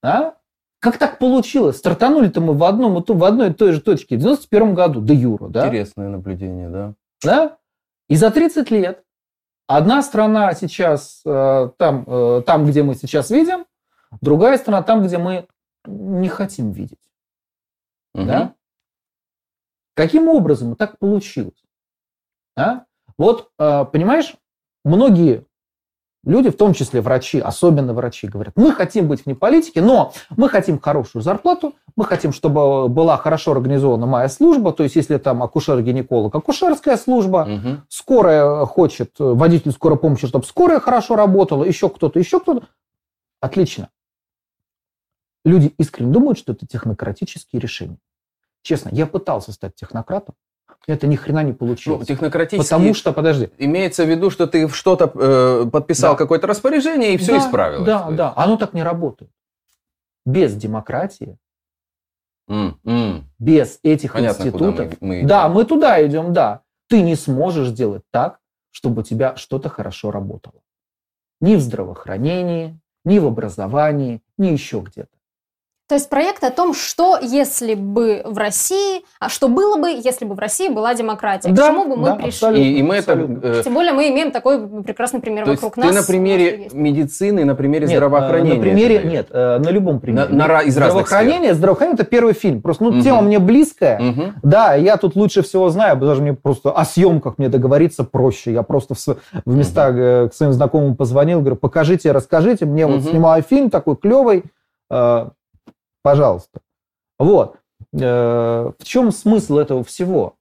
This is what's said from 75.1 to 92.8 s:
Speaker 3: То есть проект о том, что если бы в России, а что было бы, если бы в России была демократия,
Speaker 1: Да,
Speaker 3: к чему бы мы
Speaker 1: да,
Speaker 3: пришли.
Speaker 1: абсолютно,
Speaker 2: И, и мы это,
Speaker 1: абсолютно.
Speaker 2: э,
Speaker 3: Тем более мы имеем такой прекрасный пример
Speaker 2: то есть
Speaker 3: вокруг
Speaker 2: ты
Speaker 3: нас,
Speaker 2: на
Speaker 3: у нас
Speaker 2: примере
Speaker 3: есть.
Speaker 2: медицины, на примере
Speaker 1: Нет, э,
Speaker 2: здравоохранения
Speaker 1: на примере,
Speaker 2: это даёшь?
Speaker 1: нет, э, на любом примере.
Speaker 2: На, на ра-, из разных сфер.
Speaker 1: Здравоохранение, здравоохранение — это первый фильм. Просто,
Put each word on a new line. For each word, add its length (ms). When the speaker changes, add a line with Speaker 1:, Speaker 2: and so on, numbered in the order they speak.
Speaker 3:
То 60
есть 140
проект 360
о 40
том, 240
что 480
если 540
бы 500
в 120
России, 680
а 80
что 220
было 280
бы, 140
если 320
бы 100
в 60
России 300
была 260
демократия, 560
Speaker 1:
Да, 160
Speaker 3:
к 40
чему 180
бы 80
мы 100
Speaker 1:
да, 80
Speaker 3:
пришли. 140
Speaker 1:
абсолютно, 340
Speaker 2:
И, 160
и 40
мы 120
это, 160
Speaker 1:
абсолютно. 360
Speaker 2:
э, 160
Speaker 3:
Тем 100
более 180
мы 180
имеем 220
такой 500
прекрасный 380
пример 240
Speaker 2:
то 80
есть 100
Speaker 3:
вокруг 140
Speaker 2:
ты 60
Speaker 3:
нас, 80
Speaker 2:
на 20
Speaker 3:
у 100
нас 60
Speaker 2:
примере 560
Speaker 3:
есть. 100
Speaker 2:
медицины, 720
на 100
примере 320
Speaker 1:
Нет, 60
э, 60
Speaker 2:
здравоохранения 580
Speaker 1:
на 60
примере, 340
Speaker 2:
это 80
даёшь? 100
Speaker 1:
нет, 180
э, 280
на 100
любом 300
примере. 300
Speaker 2:
На, 60
на 120
ра-, 160
из 140
разных 300
сфер. 120
Speaker 1:
Здравоохранение, 340
здравоохранение — 460
это 100
первый 240
фильм. 280
Просто, 240